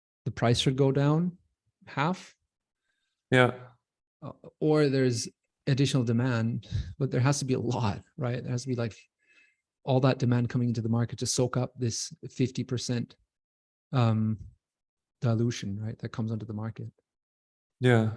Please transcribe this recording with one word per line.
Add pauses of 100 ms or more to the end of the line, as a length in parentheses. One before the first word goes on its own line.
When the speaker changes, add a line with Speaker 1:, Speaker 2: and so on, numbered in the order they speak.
(260)
Speaker 1:
the
price
should
go
down (500)
half. (960)
Speaker 2:
Yeah. (680)
Speaker 1:
Uh, (260)
or
there's (400)
additional
demand, (320)
but
there
has
to
be
a
lot, (140)
right?
There
has
to
be,
like, (880)
all
that
demand
coming
into
the
market
to
soak
up
this (160)
fifty
percent, (800)
um, (840)
dilution,
right,
that
comes
onto
the
market. (880)
Speaker 2:
Yeah.